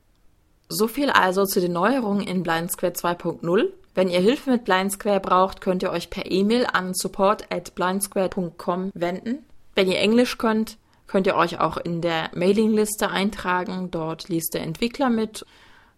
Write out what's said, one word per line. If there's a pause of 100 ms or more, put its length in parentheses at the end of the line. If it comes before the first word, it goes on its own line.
(680)
So
viel
also
zu
den
Neuerungen
in
Blind
Square
zwei
Punkt
null. (220)
Wenn
ihr
Hilfe
mit
Blind
Square
braucht,
könnt
ihr
euch
per
E-Mail
an
support
at
blindsquare
punkt
com
wenden. (320)
Wenn
ihr
Englisch
könnt, (280)
könnt
ihr
euch
auch
in
der
Mailingliste
eintragen.
Dort
liest
der
Entwickler
mit (520)